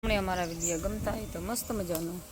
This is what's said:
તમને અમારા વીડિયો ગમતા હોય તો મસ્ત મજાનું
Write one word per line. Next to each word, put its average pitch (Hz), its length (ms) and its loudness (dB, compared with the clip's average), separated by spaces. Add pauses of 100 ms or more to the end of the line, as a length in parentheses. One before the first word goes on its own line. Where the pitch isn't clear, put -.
તમને 220 140 4
અમારા 185 280 2
વીડિયો 165 340 0
ગમતા 214 320 0
હોય 214 160 -2
તો 170 140 -6
મસ્ત 226 320 -2
મજાનું 175 480 0 (120)